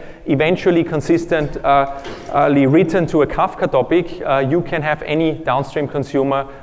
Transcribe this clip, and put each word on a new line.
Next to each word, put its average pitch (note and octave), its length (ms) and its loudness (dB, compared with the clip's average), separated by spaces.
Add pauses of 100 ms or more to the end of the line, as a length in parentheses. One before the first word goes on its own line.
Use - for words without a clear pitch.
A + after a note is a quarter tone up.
(280)
eventually E3+ 560 2
consistent, E3 800 0
uh, C#3 340 2 (320)
uh, C#3+ 160 2 (200)
written E3 400 2
to D3+ 160 2
a - 20 6
Kafka E3+ 460 -2
topic, D#3+ 500 0
uh, C3+ 160 0
you C#3 240 0
can E3+ 220 -4
have D3+ 180 -2
any D#3 320 0
downstream C#3 540 -2
consumer C#3 600 -2 (160)